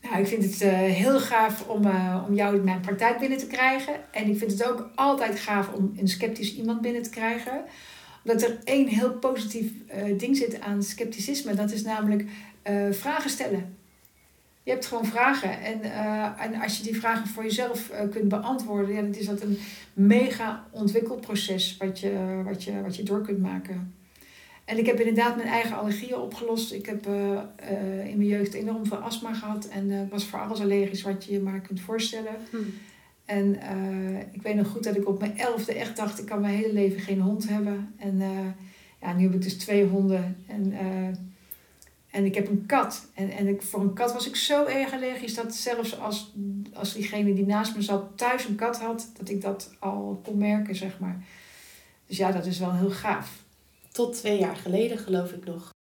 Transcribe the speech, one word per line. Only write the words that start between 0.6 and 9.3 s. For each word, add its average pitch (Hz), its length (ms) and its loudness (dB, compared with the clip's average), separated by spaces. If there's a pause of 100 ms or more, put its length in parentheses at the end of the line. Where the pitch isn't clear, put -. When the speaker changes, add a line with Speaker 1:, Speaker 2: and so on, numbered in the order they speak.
Speaker 1:
eh, 196 160 6
heel 190 420 6
gaaf 220 480 2
om, 208 180 4
eh, 190 420 2
om 202 80 4
jou 202 200 4
in 196 80 4
mijn 185 180 2
praktijk 220 380 2
binnen 269 180 2
te - 100 -6
krijgen. 262 460 2 (180)
En 214 180 0
ik 202 80 4
vind 208 140 0
het 226 160 2
ook 233 280 -2
altijd 262 440 4
gaaf 196 340 0
om 196 240 2
een 196 100 2
sceptisch 220 480 -2
iemand 226 260 0
binnen 240 220 -2
te - 60 -8
krijgen. 233 540 -4 (600)
Omdat 226 180 4
er 233 220 2
één 269 240 6
heel 214 240 4
positief, 226 600 -2 (160)